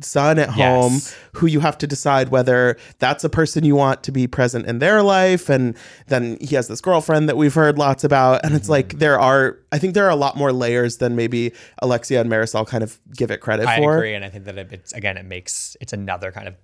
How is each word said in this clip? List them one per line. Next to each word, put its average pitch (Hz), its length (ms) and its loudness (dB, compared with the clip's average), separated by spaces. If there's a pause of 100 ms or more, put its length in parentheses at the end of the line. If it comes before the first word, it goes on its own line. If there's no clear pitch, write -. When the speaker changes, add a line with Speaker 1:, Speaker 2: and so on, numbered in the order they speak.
Speaker 1:
son 147 340 2
at 131 180 0
Speaker 2:
Yes. - 0 -
Speaker 1:
home 127 460 2 (320)
who 170 140 0
you 151 120 2
have 156 200 0
to 147 80 -4
decide 135 420 0
whether 123 480 2 (220)
that's - 240 -2
a 160 60 -4
person 160 340 0
you 147 120 4
want 135 280 0
to - 80 -8
be 131 160 -2
present 123 400 -2
in 117 100 -4
their 196 240 2
life. 185 480 2
And 127 260 0 (320)
then 120 320 -2
he 131 160 -4
has 123 120 0
this 110 120 -10
girlfriend 156 500 2
that - 80 -2
we've 147 160 2
heard 151 260 4
lots 139 240 0
about. 131 420 4
And 151 80 0
it's 151 120 0
Speaker 2:
Mm-hmm. 156 60 -4
Speaker 1:
like, 143 280 -2
there 147 200 4
are, 131 380 2 (140)
I 151 80 -2
think 185 160 -4
there 202 100 4
are 185 60 4
a 160 40 2
lot 143 220 -2
more 139 140 0
layers 120 460 -2
than 120 180 -2
maybe 117 360 -2 (280)
Alexia 123 420 0
and 117 80 -2
Marisol 110 380 -2
kind 113 160 -4
of - 160 -10 (160)
give 110 160 -4
it - 100 -8
credit 110 260 -2
Speaker 2:
I 117 100 2
Speaker 1:
for. 147 200 2
Speaker 2:
agree. 110 160 -4
And 101 100 -10
I 98 60 -14
think 95 160 -18
that 98 120 -14
it, 92 140 -16
it's, 92 220 -18
again, 101 240 -8
it 92 80 -14
makes, - 560 -12
it's - 120 -12
another 98 380 -8
kind 98 160 -16
of 95 160 -16